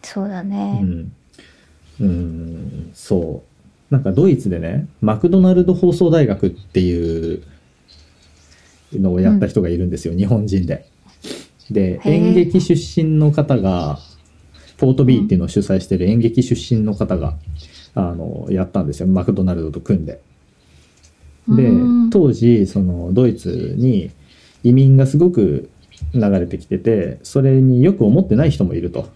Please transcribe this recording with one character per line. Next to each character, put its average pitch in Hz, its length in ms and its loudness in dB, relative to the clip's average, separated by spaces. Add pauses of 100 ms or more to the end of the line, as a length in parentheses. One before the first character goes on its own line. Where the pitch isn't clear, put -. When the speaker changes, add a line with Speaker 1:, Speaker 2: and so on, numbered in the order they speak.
Speaker 1:
そ - 200 -10
う 202 60 -8
だ 185 140 -12
ね。 101 380 -6
Speaker 2:
う 98 40 -2
ん。 87 260 -8 (880)
う 104 60 -2
ん、 82 880 -8
そ 82 500 -6
う。 - 500 -10
な 135 60 2
ん - 40 -4
か 95 80 -2
ド 143 160 2
イ 165 100 2
ツ 101 120 -4
で 87 100 -4
ね、 95 280 -6 (140)
マ 107 160 0
ク 175 120 0
ド 185 120 4
ナ 185 120 4
ル 180 120 2
ド 180 80 2
放 175 200 2
送 175 160 2
大 156 180 4
学 98 200 -2
っ - 20 0
て - 300 -6
い 85 560 -2
う - 60 -14 (1500)
の 95 200 -2
を 90 60 -2
や 98 120 4
っ 196 80 4
た 101 80 0
人 101 140 -2
が 85 80 -2
い 87 80 -2
る 90 80 -2
ん 87 40 -4
で 87 80 -6
す - 100 -10
よ、 82 60 -6
Speaker 1:
う - 20 -6
ん。 90 40 -2
Speaker 2:
日 101 60 0
本 104 200 0
人 92 200 -2
で。 73 200 -8 (840)
で、 95 220 0
Speaker 1:
へ - 160 -4
ー。 - 20 -
Speaker 2:
演 175 220 2
劇 175 280 2
出 - 420 -2
身 156 140 0
の 151 140 4
方 147 260 0
が、 87 420 -2 (760)
ポ 131 140 2
ー - 20 2
ト 135 120 2
ビ 120 160 4
ー 101 40 0
っ - 20 -4
て 98 60 0
い 92 40 2
う - 20 2
の 80 60 -2
を - 20 -6
主 101 140 -2
催 95 180 0
し - 80 -8
て 95 100 -2
る 90 100 0
演 113 120 2
劇 117 240 0
出 117 320 -2
身 110 60 0
の 107 140 -2
方 104 220 -4
が、 76 180 -4 (600)
Speaker 1:
う - 40 -2
ん。 95 40 0
Speaker 2:
あ 87 100 -4
の、 80 380 -10
や 92 140 -2
っ - 40 -18
た - 140 -2
ん 76 40 -4
で 69 60 -6
す - 60 -12
よ、 92 80 -2
マ 92 180 2
ク 113 80 0
ド 98 100 -2
ナ 90 120 0
ル 82 80 -6
ド 78 80 -6
と 76 80 -10
組 98 200 -2
ん 78 60 -6
で。 - 160 -14 (1300)
で、 226 220 4
Speaker 1:
う 240 360 2
ん。 226 40 0
Speaker 2:
当 180 240 4
時、 110 340 4
そ 101 140 -2
の、 87 320 -4
ド 123 120 4
イ 110 100 0
ツ 85 420 -8
に 107 340 0 (520)
移 120 100 6
民 135 240 6
が 135 100 4
す 143 100 -2
ご 180 140 4
く 85 380 0 (440)
流 107 160 2
れ 90 160 0
て - 120 -10
き - 100 -16
て 98 100 -4
て、 92 460 -2
そ - 180 -2
れ 131 200 4
に 127 220 4
よ 190 100 4
く 127 120 0
思 131 160 4
っ 185 60 -2
て 107 80 0
な 147 100 2
い 147 60 2
人 - 140 -2
も 87 80 -4
い 85 80 -4
る 87 100 -6
と。 - 240 -10